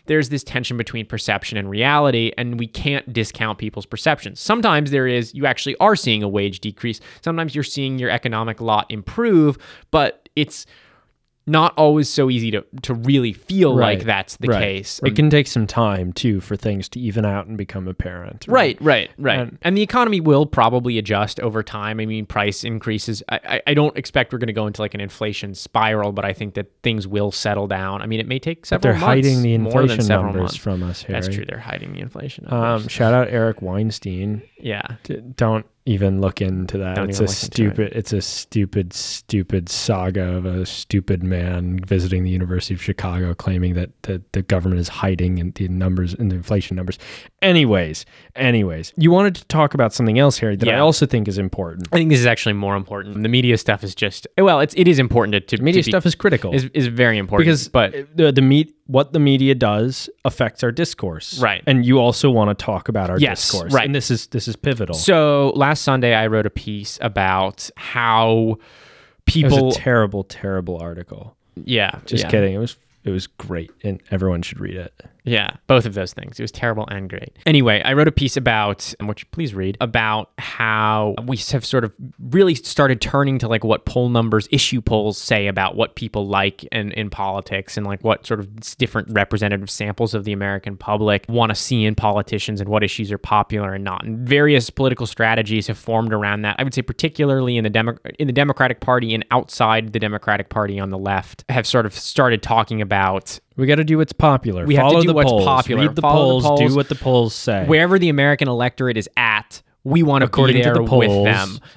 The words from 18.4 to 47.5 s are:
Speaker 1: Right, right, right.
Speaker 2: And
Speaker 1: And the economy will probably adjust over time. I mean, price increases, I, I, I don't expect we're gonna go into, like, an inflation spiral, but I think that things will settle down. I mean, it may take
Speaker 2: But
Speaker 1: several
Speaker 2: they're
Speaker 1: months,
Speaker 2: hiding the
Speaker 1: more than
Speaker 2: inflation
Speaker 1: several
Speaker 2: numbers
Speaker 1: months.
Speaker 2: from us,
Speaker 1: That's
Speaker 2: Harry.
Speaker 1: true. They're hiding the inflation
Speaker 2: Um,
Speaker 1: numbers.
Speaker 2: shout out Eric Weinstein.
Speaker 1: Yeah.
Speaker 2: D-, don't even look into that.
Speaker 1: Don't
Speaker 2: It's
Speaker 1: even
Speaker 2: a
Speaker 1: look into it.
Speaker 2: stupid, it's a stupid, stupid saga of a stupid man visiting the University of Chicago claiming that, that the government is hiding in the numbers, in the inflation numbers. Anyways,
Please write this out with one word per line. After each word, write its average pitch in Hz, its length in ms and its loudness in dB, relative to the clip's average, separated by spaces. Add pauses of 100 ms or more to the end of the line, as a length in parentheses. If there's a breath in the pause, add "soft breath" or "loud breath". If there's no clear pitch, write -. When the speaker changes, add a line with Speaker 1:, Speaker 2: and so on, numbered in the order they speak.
Speaker 1:
Right, 214 320 4
right, 135 360 2
right. 127 220 0
Speaker 2:
And 120 240 -6
Speaker 1:
And 180 160 2
the 208 40 2
economy 220 380 0
will 151 260 4
probably 120 520 2
adjust 104 400 -2
over 110 240 -4
time. 107 380 -8
I 110 60 -4
mean, 110 200 -6
price 104 380 -2
increases, 110 640 -4
I, 110 100 -4 (100)
I, - 200 -2
I 147 60 2
don't 147 220 2
expect - 360 -2
we're 123 80 -6
gonna 113 140 -4
go 107 120 -2
into, 104 160 -6
like, 104 120 -6
an 104 60 -8
inflation 101 540 -8
spiral, 110 560 0
but 101 140 -4
I 101 80 -2
think 101 220 -10
that 101 120 -6 (160)
things 110 240 -2
will 101 240 -2
settle 101 380 -4
down. 95 340 -6
I 107 40 -8
mean, 110 120 -4
it 107 80 -4
may 127 140 -4
take 165 220 -8
Speaker 2:
But - 40 -20
Speaker 1:
several 156 280 2
Speaker 2:
they're 85 60 -2
Speaker 1:
months, 131 280 4
Speaker 2:
hiding 127 140 2
the 117 160 2
Speaker 1:
more 113 140 0
than 131 100 4
Speaker 2:
inflation 120 220 2
Speaker 1:
several 101 280 2
Speaker 2:
numbers 95 100 -2
Speaker 1:
months. 90 140 -4
Speaker 2:
from 92 260 -4
us, 90 260 -8
Speaker 1:
That's 92 200 -4
Speaker 2:
Harry. 98 80 -6
Speaker 1:
true. - 120 -8
They're - 120 -12
hiding - 320 -12
the 50 80 -12
inflation - 480 -14
Speaker 2:
Um, 120 120 -2
Speaker 1:
numbers. 113 300 -2
Speaker 2:
shout 117 240 2
out 123 160 2
Eric 113 320 -2
Weinstein. 101 800 -4 (160)
Speaker 1:
Yeah. 113 240 -8 (220)
Speaker 2:
D-, - 160 -10 (160)
don't 110 280 0 (240)
even 98 320 2
look 95 220 -2
into 95 360 -4
that. 92 180 -6
Speaker 1:
Don't 101 140 -2
Speaker 2:
It's 98 100 -6
Speaker 1:
even 107 60 4
Speaker 2:
a 95 40 0
Speaker 1:
look 95 140 -6
into - 0 -
it. - 320 2
Speaker 2:
stupid, 104 180 -2
it's - 180 -4
a 101 80 0
stupid, 95 720 -4
stupid - 760 -4
saga 92 680 -2
of 90 80 -4
a 92 220 -2
stupid 95 560 -2
man 90 640 -2
visiting 92 380 0
the 92 60 0
University 90 440 -2
of 87 80 -8
Chicago 90 520 -4
claiming 90 400 -2
that, 87 160 -4 (120)
that 95 300 -8
the 98 100 -2
government 92 380 0
is 85 80 -4
hiding 90 500 -2
in 87 160 -4
the 95 140 -4
numbers, 90 460 0
in 110 140 -2
the 92 60 0
inflation 92 420 -4
numbers. 92 220 -6 (420 loud breath)
Anyways, 110 640 2 (300 soft breath)